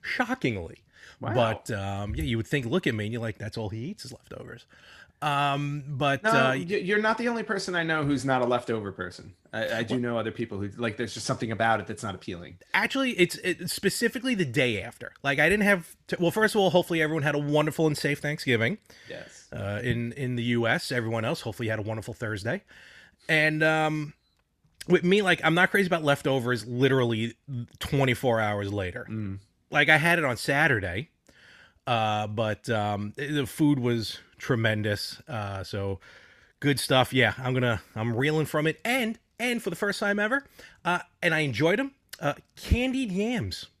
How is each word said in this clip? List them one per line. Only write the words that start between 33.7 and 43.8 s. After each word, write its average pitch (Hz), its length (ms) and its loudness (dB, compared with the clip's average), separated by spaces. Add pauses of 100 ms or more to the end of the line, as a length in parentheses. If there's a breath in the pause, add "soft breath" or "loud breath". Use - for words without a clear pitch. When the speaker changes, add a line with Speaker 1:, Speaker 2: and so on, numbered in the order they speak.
Speaker 1:
was 120 400 -2 (180)
tremendous. 107 880 -2
Uh, 101 380 -8
so 98 340 -4 (640 loud breath)
good 143 180 2
stuff. 131 320 2
Yeah, 120 280 4
I'm 131 140 -2
gonna, 123 280 0 (140)
I'm 113 200 -2
reeling 151 300 2
from 151 220 0
it. 156 180 -2
And, 233 320 -2 (220)
and 240 220 -2
for - 100 -4
the 170 40 -6
first 202 240 -2
time 202 200 0
ever, 247 260 0 (400 loud breath)
uh, 175 140 2 (240)
and 170 100 2
I 156 60 2
enjoyed 151 400 2
'em, 277 120 -2 (300)
uh, - 140 -2 (200)
candied 247 560 0
yams. 196 540 -2 (140)